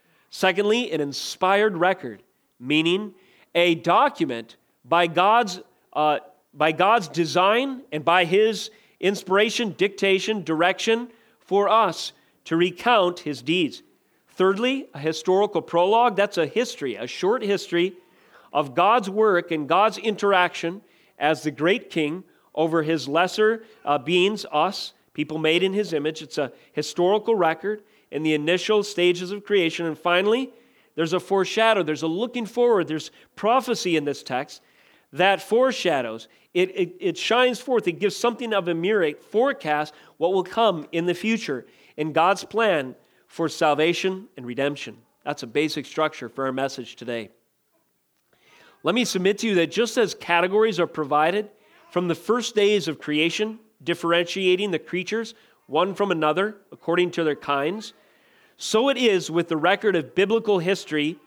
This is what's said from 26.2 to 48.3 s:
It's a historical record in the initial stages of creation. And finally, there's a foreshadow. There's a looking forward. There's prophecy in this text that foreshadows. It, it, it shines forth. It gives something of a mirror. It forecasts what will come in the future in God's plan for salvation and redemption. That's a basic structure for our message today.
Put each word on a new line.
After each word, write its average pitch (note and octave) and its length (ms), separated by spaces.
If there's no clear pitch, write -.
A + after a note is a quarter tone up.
It's D3 160
a C#3 160
historical G3+ 640
record F#3+ 480
in D3 140
the D#3 100
initial F3+ 500
stages F3+ 480
of G3+ 120
creation. F3 420
And D#3 140
finally, G#3 520
there's D#3+ 180
a F#3 60
foreshadow. G3 640
There's D3+ 180
a E3 60
looking A#3 380
forward. A3 420
There's D3+ 240
prophecy A3 600
in D3 100
this C#3 180
text - 380
that F#3 280
foreshadows. D#3 880
It, F#3 180
it, F3+ 280
it F3 180
shines B3 420
forth. B3 280
It D#3+ 120
gives F#3+ 160
something A#3 380
of F#3+ 160
a F3 40
mirror. F#3 300
It D3+ 180
forecasts D#3+ 760
what F3 160
will F#3+ 100
come F#3 480
in E3+ 140
the F3 80
future F3 540
in D#3 160
God's E3+ 320
plan E3+ 520
for E3 200
salvation E3+ 880
and B2+ 100
redemption. C3+ 520
That's D3 200
a B2+ 40
basic D3+ 380
structure D3+ 420
for C3+ 200
our C3 40
message C3 460
today. A#2 320